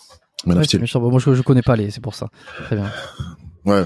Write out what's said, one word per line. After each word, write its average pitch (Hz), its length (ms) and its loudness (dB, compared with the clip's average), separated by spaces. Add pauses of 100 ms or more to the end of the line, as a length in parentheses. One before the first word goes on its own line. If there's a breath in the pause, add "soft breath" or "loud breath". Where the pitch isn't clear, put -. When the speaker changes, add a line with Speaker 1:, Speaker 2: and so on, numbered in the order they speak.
(460 soft breath)
Speaker 1:
Man 87 120 4
Speaker 2:
Ouais, - 40 6
Speaker 1:
of - 20 4
Speaker 2:
c'est 147 60 2
Speaker 1:
Steel. - 120 0
Speaker 2:
méchant. 120 180 -2
Bon, 120 100 0
moi, 127 100 4
je, 135 140 4
je 127 80 2
connais 127 200 4
pas 127 140 2
les, 104 160 -2
c'est 113 100 -12
pour 113 140 -10
ça. 104 140 -10 (360 loud breath)
Très - 100 -4
bien. 101 140 -2 (760 loud breath)
Speaker 1:
Ouais, 98 200 2